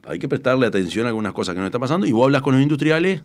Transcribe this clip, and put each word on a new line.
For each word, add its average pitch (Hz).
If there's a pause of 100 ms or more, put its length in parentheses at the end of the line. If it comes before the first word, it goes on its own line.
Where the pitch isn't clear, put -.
hay 139
que 156
prestarle 131
atención 101
a -
algunas 110
cosas 92
que 92
no 98
está 107
pasando, 156
y 147
vos 117
hablas 139
con 139
los 135
industriales 156